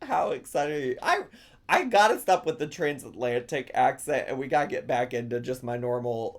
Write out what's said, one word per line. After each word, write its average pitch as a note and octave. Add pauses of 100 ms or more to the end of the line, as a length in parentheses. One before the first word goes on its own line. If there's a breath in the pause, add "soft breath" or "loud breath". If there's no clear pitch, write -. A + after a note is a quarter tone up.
How C4
excited D3
are C3+
you? B2+
I, G4 (460 loud breath)
I G3
gotta A3
stop F3+
with D#3
the D#3
transatlantic B2+
accent, B2+
and C3
we C3+
gotta D3
get -
back B2+
into A#2+
just B2+
my A#2+
normal A#2+